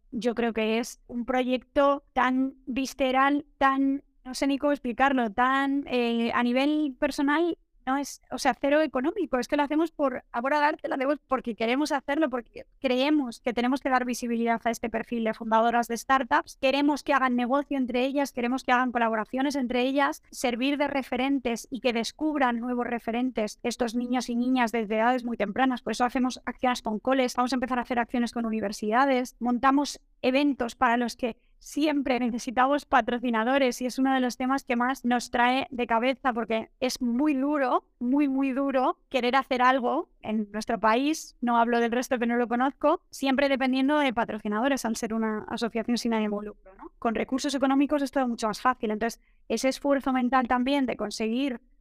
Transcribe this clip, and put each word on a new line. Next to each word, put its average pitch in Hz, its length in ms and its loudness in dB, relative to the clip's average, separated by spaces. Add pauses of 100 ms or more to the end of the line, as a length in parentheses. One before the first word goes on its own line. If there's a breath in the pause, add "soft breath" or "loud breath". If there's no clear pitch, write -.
(120)
yo 233 220 -2
creo 233 200 0
que 220 260 0
es - 280 -8
un 240 180 -8
proyecto 254 880 0
tan 262 400 2 (120)
visceral, 269 800 0 (120)
tan, 269 440 2 (220)
no 254 100 -12
sé 277 140 -2
ni 277 100 2
cómo 285 140 0
explicarlo, 262 580 0
tan, 269 580 2
eh, 233 460 0
a 240 80 0
nivel 269 560 0
personal, 294 600 0 (260)
no 262 140 -2
es, - 320 -8
o 254 80 -6
sea, 247 160 2
cero 285 280 2
económico. 277 580 -2
Es 240 80 -4
que 294 100 0
lo 294 60 2
hacemos 302 280 0
por 262 400 -2
amor 247 220 -2
al 294 100 2
arte, 302 240 0
lo 240 60 -4
hacemos 277 240 0 (100)
porque 240 280 -2
queremos 254 360 0
hacerlo, 285 380 0
porque - 380 -8 (120)
creemos 262 640 0
que 247 120 -2
tenemos 247 280 0
que 285 80 -2
dar 254 160 2
visibilidad 233 580 -2
a 240 60 -2
este 233 180 -4
perfil 226 360 -4
de 220 100 0
fundadoras 226 540 2
de 233 100 -4
startups. 269 640 0
Queremos 277 400 2
que 294 120 0
hagan 254 220 2
negocio 269 440 0
entre 254 260 0
ellas, 277 280 -2
queremos 247 300 -2
que - 80 0
hagan 254 200 2
colaboraciones 240 640 0
entre 247 260 0
ellas, 277 480 0
servir 254 480 -2
de 285 120 0
referentes 254 840 -2
y 254 80 -8
que 247 120 0
descubran 240 680 0
nuevos 240 260 -4
referentes 233 800 -4
estos 233 320 -2
niños 240 340 -2
y 240 60 -4
niñas 247 360 2
desde 220 260 -2
edades 240 280 2
muy 233 100 -4
tempranas. 240 460 0
Por 220 120 -4
eso 247 120 0
hacemos 247 400 0
acciones 247 380 -2
con 214 160 -4
coles, 262 360 0
vamos 247 160 0
a 269 40 0
empezar 247 240 -2
a - 20 0
hacer 240 160 -4
acciones 240 340 -2
con 233 140 -4
universidades, 220 920 0
montamos 269 600 2 (220)
eventos 254 540 0
para 240 220 2
los 240 180 -2
que 240 200 -6 (220)
siempre 285 600 0
necesitamos 247 680 0
patrocinadores 247 960 0
y - 20 -2
es 247 140 -4
uno 262 160 2
de 262 40 2
los 247 160 -2
temas 262 280 -2
que 247 120 -2
más 247 300 -2
nos 240 240 0
trae 247 400 2
de 240 160 -4
cabeza 240 480 0
porque 220 460 -4
es 254 240 -2
muy 262 320 2
duro, 277 500 0 (140)
muy, 277 280 2
muy 269 240 0
duro 277 460 0 (120)
querer 247 260 0
hacer 262 260 0
algo 254 480 2 (120)
en 214 300 -4
nuestro 220 280 -4
país, 254 600 0
no 240 200 2
hablo 233 200 4
del 233 120 0
resto 247 260 0
que 233 80 -2
no 233 100 0
lo 240 120 0
conozco, 269 540 0 (100)
siempre 269 360 0
dependiendo 269 520 2
de 277 120 2
patrocinadores 220 760 -2
al 226 100 -2
ser 220 180 -6
una 220 360 -2
asociación 226 500 -4
sin 226 160 -2
ánimo 208 260 -2
de 208 60 -12
lucro, 190 320 -20
¿no? 330 180 -18
Con 226 160 -2
recursos 254 400 -2
económicos 277 480 2
es 269 80 -2
todo 262 180 0
mucho 233 200 -2
más 208 120 -4
fácil, 247 300 0
entonces 220 320 -4 (260)
ese 226 220 0
esfuerzo 269 440 0
mental 254 340 2
también 262 400 0
de - 100 -4
conseguir 226 640 -4 (200)